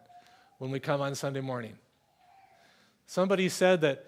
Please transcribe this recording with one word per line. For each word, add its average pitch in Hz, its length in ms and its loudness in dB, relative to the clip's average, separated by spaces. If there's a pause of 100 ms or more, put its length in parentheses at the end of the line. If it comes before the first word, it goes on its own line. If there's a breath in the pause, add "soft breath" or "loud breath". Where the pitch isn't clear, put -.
(580 loud breath)
when 131 140 -10
we 135 80 -6
come 143 220 -2
on 139 140 -4
Sunday 139 260 -6
morning. 123 340 -8 (1300 soft breath)
Somebody 185 420 2
said 180 320 4
that, 143 260 0